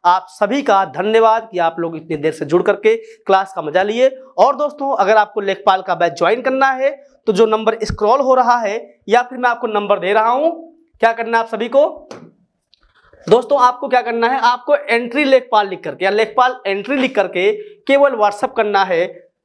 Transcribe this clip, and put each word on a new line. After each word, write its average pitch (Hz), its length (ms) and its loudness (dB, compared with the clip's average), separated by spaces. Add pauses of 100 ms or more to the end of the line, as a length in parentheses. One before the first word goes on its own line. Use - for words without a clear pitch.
आप 180 260 2
सभी 226 320 -2
का 208 260 2
धन्यवाद 220 640 2
कि 180 80 -6
आप 170 200 -2
लोग 165 180 -6
इतनी 160 200 -8
देर 151 160 -2
से 156 120 -8
जुड़ 160 180 2
करके 208 340 2
क्लास 196 580 -2
का 175 60 -6
मजा 156 220 0
लिए। 233 260 0 (280)
और 247 180 4
दोस्तों 277 400 -4
अगर 202 220 2
आपको 208 240 0
लेखपाल 190 400 0
का 185 140 -4
बैच 170 220 -2
ज्वाइन 202 240 0
करना 262 320 0
है 262 180 -2 (360)
तो 220 60 0
जो 202 140 4
नंबर 220 360 -2
स्क्रॉल 214 380 0
हो 262 140 2
रहा 247 220 2
है 220 200 -4 (320)
या 233 120 4
फिर 247 160 -10
मैं 240 120 0
आपको 233 200 -4
नंबर 202 300 -2
दे 180 140 -2
रहा 220 160 2
हूं, 285 220 0 (500)
क्या 226 120 4
करना 226 240 -2
है 226 60 2
आप 226 60 -8
सभी 226 200 -6
को, 285 400 0 (1200)
दोस्तों, 247 320 2
आपको 247 260 2
क्या 247 140 2
करना 233 260 -2
है, 262 120 -2
आपको 240 360 2
एंट्री 240 480 -2
लेखपाल 254 440 2
लिख 180 160 -10
करके 151 220 -6
या 190 60 2
लेखपाल 226 440 0 (120)
एंट्री 202 300 -4
लिख 233 180 -4
करके 190 360 0 (360)
केवल 277 280 4
WhatsApp 208 420 -2
करना 208 260 0
है 180 460 -4 (160)